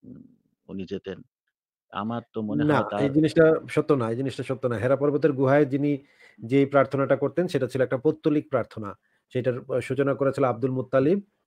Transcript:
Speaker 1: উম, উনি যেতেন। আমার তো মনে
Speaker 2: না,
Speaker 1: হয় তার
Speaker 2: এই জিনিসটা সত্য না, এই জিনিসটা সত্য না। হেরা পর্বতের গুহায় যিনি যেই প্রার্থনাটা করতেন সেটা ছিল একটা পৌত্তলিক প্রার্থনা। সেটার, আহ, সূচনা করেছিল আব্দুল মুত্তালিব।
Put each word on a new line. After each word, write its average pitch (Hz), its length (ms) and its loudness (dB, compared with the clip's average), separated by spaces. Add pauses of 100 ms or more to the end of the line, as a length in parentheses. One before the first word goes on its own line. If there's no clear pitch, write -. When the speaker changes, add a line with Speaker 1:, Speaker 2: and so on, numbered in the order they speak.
Speaker 1:
উম, - 200 -20 (440)
উনি 95 220 -10
যেতেন। 95 320 -10 (680)
আমার 113 300 -6 (120)
তো 113 80 -6
মনে 110 220 -2
Speaker 2:
না, 147 160 4
Speaker 1:
হয় 104 120 -2
তার 101 100 -2
Speaker 2:
এই 139 80 0
জিনিসটা 156 460 4 (140)
সত্য 151 240 0
না, 120 160 0
এই 117 60 -2
জিনিসটা 131 280 -6
সত্য 131 240 -6
না। 120 80 0
হেরা 123 200 2
পর্বতের 143 360 0
গুহায় 139 340 4
যিনি 143 320 -2 (460)
যেই 135 220 2
প্রার্থনাটা 135 500 2
করতেন 143 320 -2
সেটা 131 200 -2
ছিল 127 140 -4
একটা 127 160 0
পৌত্তলিক 151 520 0
প্রার্থনা। 107 480 -6 (360)
সেটার, 123 260 -2
আহ, 131 200 -6
সূচনা 135 340 -2
করেছিল 135 300 0
আব্দুল 123 280 -2
মুত্তালিব। 135 500 0 (260)